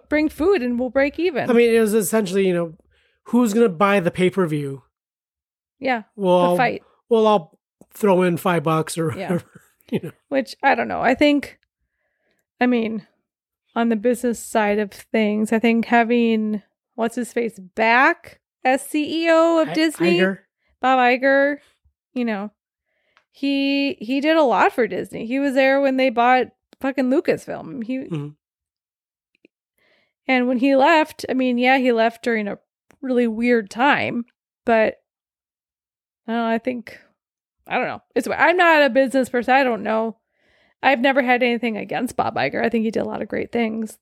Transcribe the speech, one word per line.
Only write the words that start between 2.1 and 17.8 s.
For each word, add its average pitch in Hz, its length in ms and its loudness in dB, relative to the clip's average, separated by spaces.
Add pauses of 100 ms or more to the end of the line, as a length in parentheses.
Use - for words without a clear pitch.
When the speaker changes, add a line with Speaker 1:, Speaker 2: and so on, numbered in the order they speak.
Speaker 2:
you 180 60 2
know, 170 220 -4 (500)
who's 233 280 2
gonna 233 160 4
buy 196 300 2
the 170 120 0
pay-per-view? 151 720 -2 (960)
Speaker 1:
Yeah, 254 240 -4 (120)
Speaker 2:
We'll 180 240 2
Speaker 1:
the 175 100 4
Speaker 2:
all, 180 80 2
Speaker 1:
fight. - 260 0 (260)
Speaker 2:
we'll 220 180 4
all 202 320 0 (340)
throw 185 300 2
in 175 140 0
five 170 260 -2
bucks 160 340 -2
or 160 180 -4
Speaker 1:
Yeah. 190 180 -8
Speaker 2:
whatever, - 280 -8 (100)
<laughs> - 200 -20
you 226 120 -2
know. 160 80 -10 (180)
Speaker 1:
Which, 269 320 -4
I 269 140 2
don't 233 120 -4
know. 180 140 -6
I 254 140 0
think, 294 440 0 (1000)
I 247 80 2
mean, 226 400 -2 (680)
on 233 140 0
the 226 60 0
business 233 440 -2
side 208 400 -2
of 202 120 -6
things, 214 640 -2
I 220 60 2
think 233 260 2
having, 226 760 0 (340)
what's 226 200 -4
his 240 160 -8
face, 233 280 -6
back 233 800 0 (240)